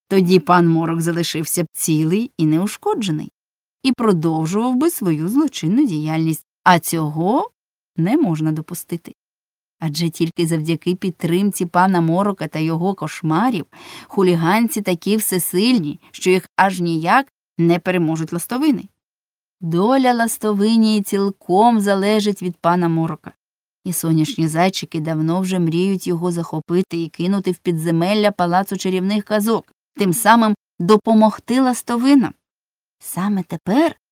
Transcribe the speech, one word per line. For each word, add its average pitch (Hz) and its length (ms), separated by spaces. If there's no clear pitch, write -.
Тоді 185 320
пан 175 280
Морок 165 340
залишився 165 640
б 160 100
цілий 165 640
і 160 80
неушкоджений 190 840
і 269 80
продовжував 185 840
би 302 140
свою 170 400
злочинну 262 560
діяльність, 160 600
а 175 160
цього 170 720
не 196 220
можна 156 340
допустити. 165 640
Адже 160 280
тільки 165 380
завдяки 160 480
підтримці 185 720
пана 180 360
Морока 180 460
та 156 120
його 165 340
кошмарів 175 720
хуліганці 190 720
такі 190 360
всесильні, 185 840
що - 180
їх 185 260
аж 185 260
ніяк 170 520
не 170 220
переможуть 165 540
ластовини. 247 500
Доля 233 520
ластовинії 220 880
цілком 202 800
залежить 202 600
від 180 160
пана 170 320
Морока. 160 440
І 180 80
соняшні 165 540
зайчики 170 520
давно 160 420
вже 185 180
мріють 175 480
його 180 240
захопити 170 720
і 156 60
кинути 190 420
в 170 60
підземелля 175 720
палацу 185 460
чарівних 190 460
казок, 214 500
тим 190 180
самим 220 420
допомогти 214 800
ластовинам. 247 720
Саме 196 440
тепер 254 520